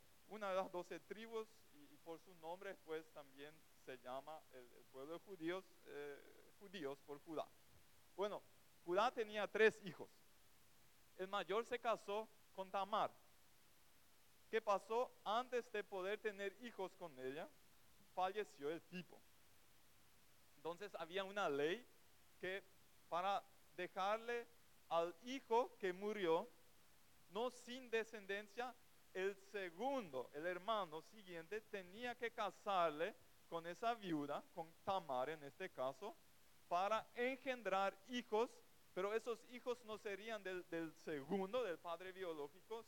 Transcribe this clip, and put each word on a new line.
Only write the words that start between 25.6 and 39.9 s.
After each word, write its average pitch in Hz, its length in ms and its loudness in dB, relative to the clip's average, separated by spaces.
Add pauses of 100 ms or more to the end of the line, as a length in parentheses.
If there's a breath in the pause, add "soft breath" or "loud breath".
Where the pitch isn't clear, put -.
que 185 120 0
murió, 196 580 2 (840)
no 233 180 2
sin 247 400 -10
descendencia, 214 840 -2 (400)
el 190 220 0
segundo, 190 960 -2
el 151 120 -4
hermano 180 560 0
siguiente, 185 600 -8
tenía 214 540 -6
que 233 160 -2
casarle 185 840 2 (340)
con 165 180 -4
esa 233 280 0
viuda, 165 480 0 (100)
con 165 180 -8 (140)
Tamar 151 440 2
en 156 140 -6
este 151 280 -6
caso, 135 440 -2 (540)
para 196 360 4 (100)
engendrar 240 840 2 (100)
hijos, 240 420 2 (440)
pero 202 200 2
esos 226 360 0
hijos 247 340 -4
no 214 140 -6